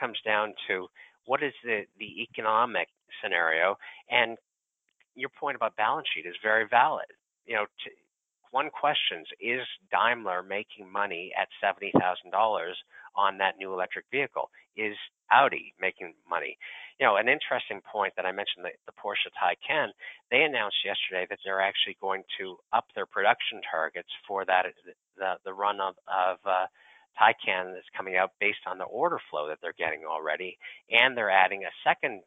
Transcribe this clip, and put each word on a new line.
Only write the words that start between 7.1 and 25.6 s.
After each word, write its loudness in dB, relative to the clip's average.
You -2
know, 0
t-, -14
one 0
questions, 0
is -2
Daimler 2
making -8
money -4
at 0
seventy 0
thousand -2
dollars 0
on 2
that 2
new -6
electric -6
vehicle? -4
Is -4
Audi 4
making -4
money? -4
You 6
know, 6
an 4
interesting 0
point 0
that -2
I -2
mentioned, -6
the, -6
the -18
Porsche -4
Taycan, 0
they 6
announced 0
yesterday -2
that -10
they're 0
actually 0
going -4
to -8
up 2
their -4
production 0
targets -2
for -2
that, 6
the, -2
the -8
run 0